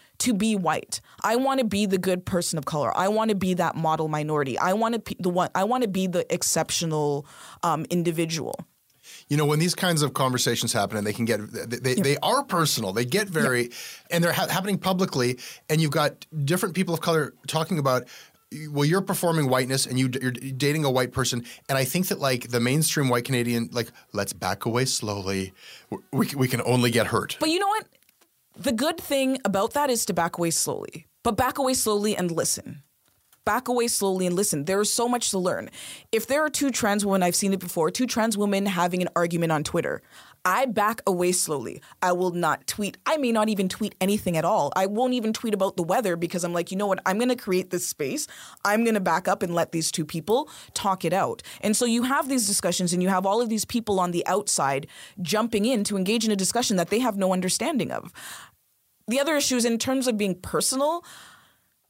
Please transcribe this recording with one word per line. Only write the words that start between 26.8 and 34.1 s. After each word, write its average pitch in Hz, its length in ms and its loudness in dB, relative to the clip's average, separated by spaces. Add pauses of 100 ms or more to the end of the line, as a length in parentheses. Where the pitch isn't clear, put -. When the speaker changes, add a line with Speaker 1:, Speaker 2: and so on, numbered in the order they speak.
Speaker 2:
get 117 180 2
hurt." 98 320 0
Speaker 1:
But 311 100 2
you 339 100 2
know 403 80 0
what? 415 180 -2 (720)
The 180 140 -2
good 294 280 0
thing 269 460 0
about 196 280 0
that - 180 0
is 226 140 0
to 202 80 -4
back 170 260 -2
away 170 100 0
slowly. - 560 -4 (180)
But 226 140 0
back 254 220 -2
away 262 160 2
slowly 214 400 0
and 180 160 -2
listen. - 500 -4 (640)
Back 220 220 0
away 240 200 0
slowly 190 400 0